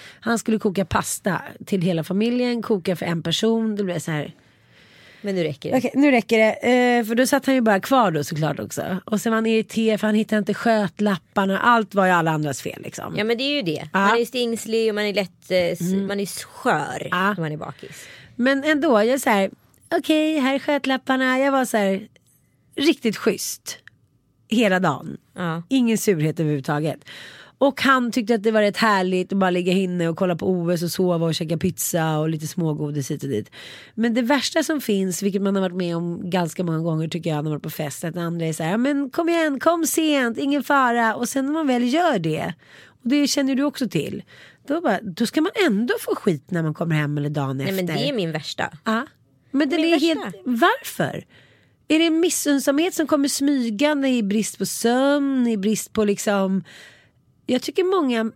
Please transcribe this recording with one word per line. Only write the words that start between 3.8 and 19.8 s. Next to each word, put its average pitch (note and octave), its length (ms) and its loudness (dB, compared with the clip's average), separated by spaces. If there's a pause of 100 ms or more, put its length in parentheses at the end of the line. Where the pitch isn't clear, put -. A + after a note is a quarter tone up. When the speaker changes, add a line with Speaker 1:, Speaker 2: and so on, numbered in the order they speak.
Speaker 1:
blev F3+ 120 -2
jag D#3+ 60 -6
så - 100 -6
här, D3+ 240 -4 (880)
Speaker 2:
Men G3+ 140 -4
nu F3+ 80 0
räcker - 280 -6
det. B3+ 60 2
Speaker 1:
Okej, B3 180 -2
nu C#4+ 160 4
räcker A#3 260 4
det. A3 140 6 (480)
Eh, A#3 60 0
för A3+ 100 -2
då B3+ 120 4
satt C4+ 180 0
han C4+ 100 2
ju B3+ 60 2
bara G#3+ 180 4
kvar A3+ 320 2
då D3+ 120 0
såklart D#3 360 -2
också. D#3+ 460 -6
Och G#3+ 160 -2
sen A3+ 100 0
var A3+ 60 2
han A3 80 0
irriterad A3 540 0
för G#3+ 80 0
han G#3+ 80 2
hittade G#3+ 240 2
inte G3+ 140 -2
skötlapparna. G3+ 1040 0
Allt A#3 360 2
var F#3+ 100 4
ju F#3 60 4
alla E3 200 4
andras D3+ 300 -2
fel, - 220 -10
liksom. - 340 -10
Speaker 2:
Ja, G#3 60 0
men A3+ 140 0
det A#3+ 60 -4
är C#4+ 120 0
ju C#4+ 60 0
det. D#3 320 -4
Speaker 1:
Ja. F#3+ 60 2
Speaker 2:
Man G#3 220 4
är A#3 40 0
stingslig A3+ 640 -2
och G#3 60 -2
man G#3 100 -2
är G#3 80 -2
lätt, F#3+ 380 -4
eh, F#3 60 2
s-, E3+ 240 0
Speaker 1:
Mm. F#3+ 260 0
Speaker 2:
man G3+ 120 -4
är G3 60 -2 (200)
skör D3+ 680 -2
Speaker 1:
Ja. F#3 220 0
Speaker 2:
när F#3 80 -8
man D#3 100 -4
är D3+ 60 -8
bakis. - 480 -14 (300)
Speaker 1:
Men C4+ 280 2
ändå, D4+ 280 2
jag A3 160 6
är C4 100 2
så C4+ 120 0
här, G3 200 2 (460)